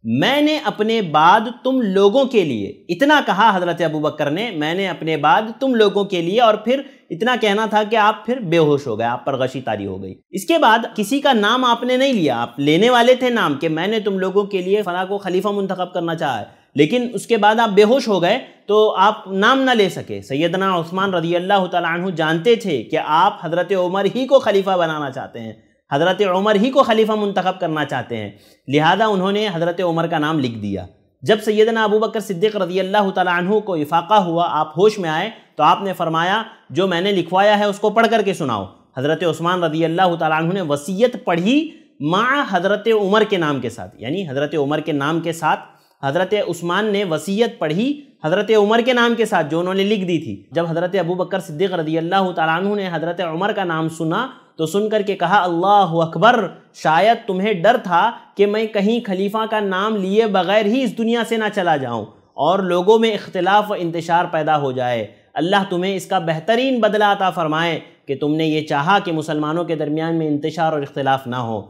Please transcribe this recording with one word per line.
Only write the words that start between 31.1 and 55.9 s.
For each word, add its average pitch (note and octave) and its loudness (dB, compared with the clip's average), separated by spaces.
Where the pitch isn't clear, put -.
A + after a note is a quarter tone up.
जब G#3 2
सैयदना A3 2
अबू G#3+ 2
बकर A3 -2
सिद्दीक़ G#3 -2
रज़ी F#3 -2
अल्लाह G3 0
तआला F3+ 0
अन्हु F#3+ 0
को G3+ -4
इफाका E3 2
हुआ, E3+ 2
आप D#3 -2
होश G#3 4
में E3 -4
आए, E3+ -2
तो - 2
आपने F#3+ 2
फरमाया, F3 0
"जो F3 0
मैंने F#3 0
लिखवाया F#3+ 2
है G#3 2
उसको G3+ 0
पढ़ A3+ 2
करके G#3 2
सुनाओ।" A2 -4
हज़रत D3+ 0
उस्मान E3+ 0
रज़ी D#3+ 0
अल्लाह E3+ 2
तआला D#3 0
अन्हु E3 0
ने G3 -2
वसीयत F#3+ -2
पढ़ी F#3 2
मा F3+ 0
हज़रत G3 0
उमर G#3 2
के G#3 -2
नाम D3 0
के A#2+ -6
साथ, F#2+ -14
यानी D#3+ -6
हज़रत C#3+ -4
उमर D3 -2
के D#3 -6
नाम D3+ -2
के E3 -4
साथ - -2
हज़रत F3+ 0
उस्मान F3+ -2
ने G3+ 0
वसीयत G3 -2
पढ़ी F3 -2
हज़रत G3+ 0
उमर G#3+ 4
के B3 0
नाम A#3 2
के A3 0
साथ F#3+ 0
जो D#3+ -2
उन्होंने F#3 -2
लिख G3+ 0
दी F3 -2
थी। A#2 -8
जब E3 0
हज़रत E3+ -4
अबू F3+ -2
बकर F3+ -4
सिद्दीक़ F3+ -4
रज़ी D#3+ -4
अल्लाह F3+ 0
तआला D#3+ 0
अन्हु G3+ -2
ने G3 -4
हज़रत E3+ -4
उमर F3 -4
का G3 -4
नाम D#3+ -2
सुना E3 -4
तो - -2
सुन G#3 -2
करके G3+ -2
कहा, F3 2
"अल्लाहु F3+ 2